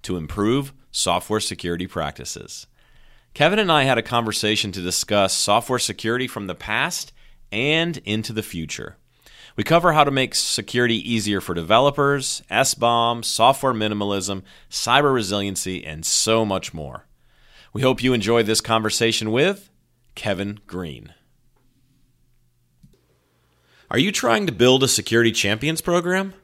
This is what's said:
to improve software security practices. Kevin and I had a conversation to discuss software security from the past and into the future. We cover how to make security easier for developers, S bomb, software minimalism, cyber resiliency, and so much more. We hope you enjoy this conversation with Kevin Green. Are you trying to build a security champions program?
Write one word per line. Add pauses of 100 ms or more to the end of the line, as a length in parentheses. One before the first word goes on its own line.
to
improve (200)
software
security
practices. (640)
Kevin
and
I
had
a
conversation
to
discuss
software
security
from
the
past (400)
and
into
the
future. (600)
We
cover
how
to
make
security
easier
for
developers,
S
bomb,
software
minimalism, (260)
cyber
resiliency,
and
so
much
more. (680)
We
hope
you
enjoy
this
conversation
with (460)
Kevin
Green. (2750)
Are
you
trying
to
build
a
security
champions
program? (100)